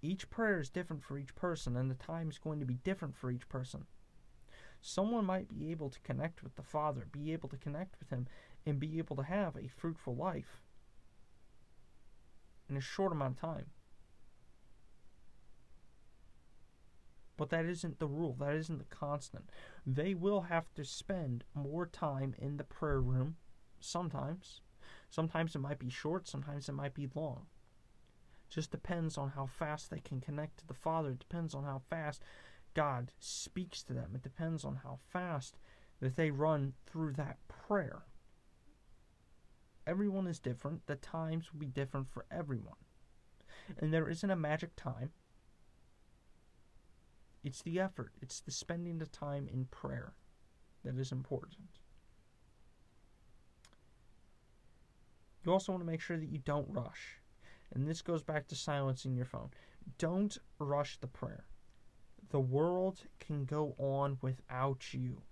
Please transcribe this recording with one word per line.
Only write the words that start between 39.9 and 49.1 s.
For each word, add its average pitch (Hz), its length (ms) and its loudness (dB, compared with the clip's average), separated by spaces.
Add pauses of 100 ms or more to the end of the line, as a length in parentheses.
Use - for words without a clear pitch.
is 170 140 0
different. 143 480 -2
The 147 80 2
times 165 560 -2
will 147 80 -10
be 147 80 -2
different 135 420 0
for - 220 -6
everyone. 143 460 -2 (1000)
And 156 160 4
there 160 160 6
isn't 190 220 2
a 185 40 6
magic 156 400 2
time. 127 360 -2 (2250)
It's 135 180 -4
the 170 180 0
effort. 190 420 0
It's - 180 -8
the - 120 -8
spending 170 460 -2
the 160 80 0
time 143 460 -4